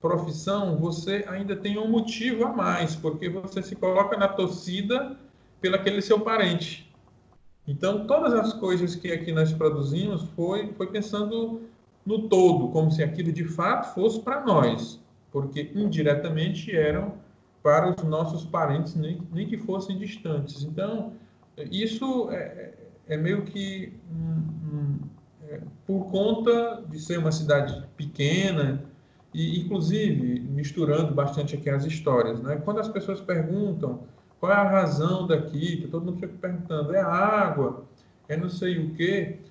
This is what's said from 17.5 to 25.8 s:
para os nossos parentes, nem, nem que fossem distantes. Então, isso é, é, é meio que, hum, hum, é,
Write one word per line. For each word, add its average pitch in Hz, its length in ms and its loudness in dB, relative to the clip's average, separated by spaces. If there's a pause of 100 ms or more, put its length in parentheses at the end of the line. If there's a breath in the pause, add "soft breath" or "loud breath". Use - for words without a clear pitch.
para 160 340 6
os - 80 -6
nossos 160 400 0
parentes, 139 520 0
nem, 160 260 -2 (100)
nem 185 160 -4
que 220 100 -4
fossem 190 400 -4
distantes. 156 680 -6
Então, 202 500 -4 (580 loud breath)
isso 226 580 -2
é, - 60 -4
é, - 380 -10 (340)
é 156 100 -4
meio 180 260 0
que, 196 500 -8 (180)
hum, 160 320 -4 (220)
hum, 147 340 -4 (480)
é, 147 140 -12 (260)